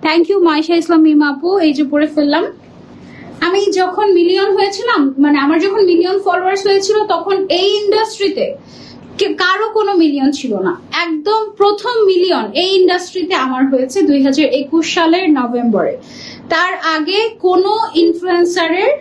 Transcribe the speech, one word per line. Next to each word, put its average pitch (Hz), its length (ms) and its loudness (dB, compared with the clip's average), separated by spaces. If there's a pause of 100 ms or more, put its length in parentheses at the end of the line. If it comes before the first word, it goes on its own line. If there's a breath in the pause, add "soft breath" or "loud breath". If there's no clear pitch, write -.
Thank 330 260 2
you 381 140 2
মাইশা 320 320 2
ইসলাম 330 260 2
মিম 302 200 4
আপু, 302 360 0
এই 311 160 2
যে 285 100 0
পড়ে 294 240 0
ফেললাম। 302 380 0 (920 loud breath)
আমি 381 320 0
যখন 370 420 0
মিলিয়ন 370 400 2
হয়েছিলাম, 392 680 0
মানে, 294 180 4
আমার 294 220 2
যখন 392 260 2
মিলিয়ন 359 340 2
ফলোয়ার্স 381 480 -2
হয়েছিল, 403 400 2
তখন 381 420 -2
এই 403 340 0
ইন্ডাস্ট্রিতে 415 720 -2 (600 loud breath)
কে-, - 160 -2
কারো 381 360 0
কোনো 415 240 0
মিলিয়ন 285 380 2
ছিল 220 280 -4
না। 180 220 -4 (200)
একদম 403 560 -2
প্রথম 415 480 0
মিলিয়ন 349 480 0
এই 370 220 0
ইন্ডাস্ট্রিতে 359 580 0
আমার 262 360 -2
হয়েছে 262 320 -2
দুই 277 220 2
হাজার 277 220 2
একুশ 311 480 -2
সালের 339 360 2
নভেম্বরে। 240 680 0 (520 loud breath)
তার 349 240 0
আগে 359 560 -2 (100)
কোনো 381 380 2 (160)
ইনফ্লুয়েন্সারের 349 1080 0